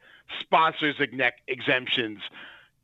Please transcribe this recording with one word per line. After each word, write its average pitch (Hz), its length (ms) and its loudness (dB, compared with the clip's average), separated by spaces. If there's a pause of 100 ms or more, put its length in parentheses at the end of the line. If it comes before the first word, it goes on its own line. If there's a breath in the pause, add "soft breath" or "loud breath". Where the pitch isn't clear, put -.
(400 soft breath)
sponsors 160 580 2
exec-, 131 480 0
exemptions, 127 760 -2 (640 loud breath)